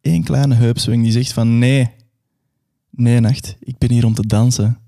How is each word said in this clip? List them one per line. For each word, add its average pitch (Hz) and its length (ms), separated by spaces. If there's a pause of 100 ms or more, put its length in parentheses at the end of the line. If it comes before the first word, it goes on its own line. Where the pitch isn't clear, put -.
Eén 85 220
kleine 139 300
heupswing 117 480
die 113 100
zegt 123 200
van: 117 260
"Nee, 127 320 (1000)
nee, 120 300
nacht, - 400
ik - 180
ben 123 120
hier 120 140
om 110 100
te 110 120
dansen." 110 600